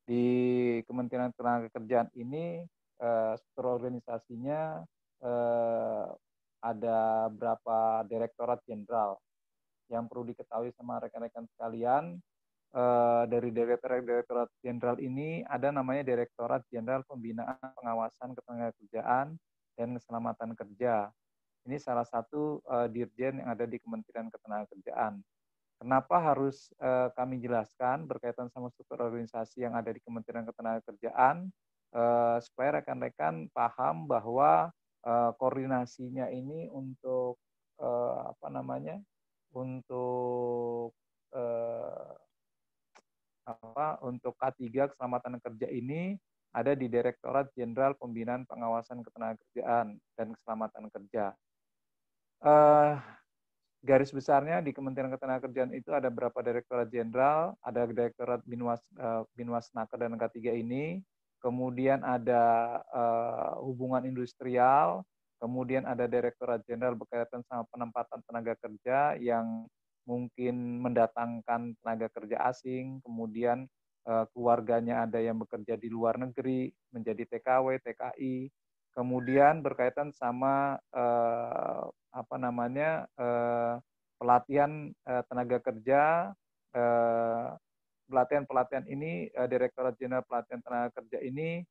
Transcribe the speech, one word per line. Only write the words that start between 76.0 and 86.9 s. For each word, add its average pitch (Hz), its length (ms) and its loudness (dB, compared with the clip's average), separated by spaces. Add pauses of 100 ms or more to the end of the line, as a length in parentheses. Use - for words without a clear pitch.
negeri, 127 520 -2 (200)
menjadi 113 320 -4
T - 160 -12
K 131 200 4
W, 131 200 0
T 117 120 -8
K 127 280 -6
I, 131 280 -4 (440)
kemudian 131 720 4
berkaitan 143 480 0
sama, 135 640 0 (160)
eh, 117 920 0 (260)
apa 131 240 -8
namanya, 127 800 -2
eh, 120 640 0 (400)
pelatihan, 143 720 4 (160)
eh, 123 240 0
tenaga 123 320 0
kerja, 143 680 4 (420)
eh, 117 760 2 (600)